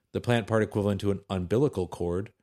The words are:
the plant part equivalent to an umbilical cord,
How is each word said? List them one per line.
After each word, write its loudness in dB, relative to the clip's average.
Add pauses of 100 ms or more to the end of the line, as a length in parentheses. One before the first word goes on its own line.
(120)
the -2
plant 2
part 4
equivalent 0
to 0
an -2
umbilical 0
cord, -4 (100)